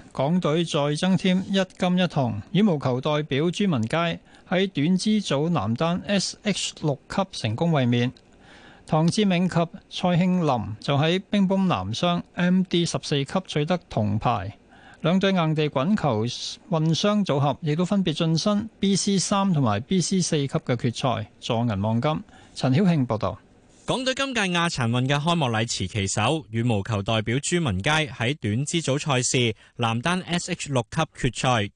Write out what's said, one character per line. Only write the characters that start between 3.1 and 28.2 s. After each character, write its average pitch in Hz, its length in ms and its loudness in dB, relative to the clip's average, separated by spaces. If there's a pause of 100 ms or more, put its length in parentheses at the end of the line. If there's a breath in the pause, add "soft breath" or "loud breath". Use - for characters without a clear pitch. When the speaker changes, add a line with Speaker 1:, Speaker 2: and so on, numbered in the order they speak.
Speaker 1:
表 151 260 0
朱 196 180 0
文 127 200 0
佳 170 280 0 (320 loud breath)
喺 190 240 0
短 156 240 2
肢 214 280 2
組 147 260 0
男 180 240 0
單 175 320 -2
S - 380 -2
H - 380 -4
六 151 120 0 (160)
級 196 220 0
成 110 240 -4
功 170 160 0
衛 131 160 4
冕。 120 260 2 (720 loud breath)
唐 165 240 2
志 214 160 2
銘 185 220 2
及 170 240 0 (180)
蔡 - 200 -2
慶 175 80 2
林 151 600 2
就 143 160 -2
喺 160 240 2 (120)
乒 202 160 2
乓 190 180 2
男 104 300 0
雙 175 280 0 (120)
M 180 260 2
D 170 240 0
十 - 160 -4
四 139 240 -2
級 - 80 -14 (140)
取 147 180 -2
得 180 140 0 (100)
銅 104 300 0
牌。 104 360 -2 (460 loud breath)
兩 185 180 2
隊 196 120 2
硬 160 240 0
地 151 120 0
滾 143 280 0
球 - 640 -2 (100)
混 160 240 2
雙 208 320 2
組 147 140 0
合 143 220 0
亦 151 140 -2
都 175 80 0
分 190 220 0
別 160 120 -2
晉 165 200 2
身 208 320 0 (100)
B 196 160 2
C 196 220 0
三 196 340 0
同 147 120 2
埋 104 160 2
B 190 200 -2
C 180 220 0
四 165 160 0
級 139 220 -2
嘅 127 160 -2
決 117 200 -2
賽， 107 440 -2
助 - 160 -2 (100)
銀 101 160 -2
望 110 180 0
金。 151 220 -2 (320 loud breath)
陳 131 180 0
曉 160 120 4
慶 160 240 2
報 113 100 -2
道。 95 220 -4 (480)
Speaker 2:
港 220 160 -2
隊 254 120 -2
今 269 180 -4
屆 226 80 0
亞 175 260 0
殘 127 220 -2
運 123 180 0
嘅 143 120 2
開 170 160 0
幕 156 100 0
禮 117 240 0
持 - 180 -4
旗 98 200 -2
手， 127 420 0
羽 113 140 -2
毛 110 180 2
球 98 220 -4
代 110 180 0
表 113 220 -2
朱 175 200 0
文 95 200 0
佳 151 160 2
喺 135 420 -2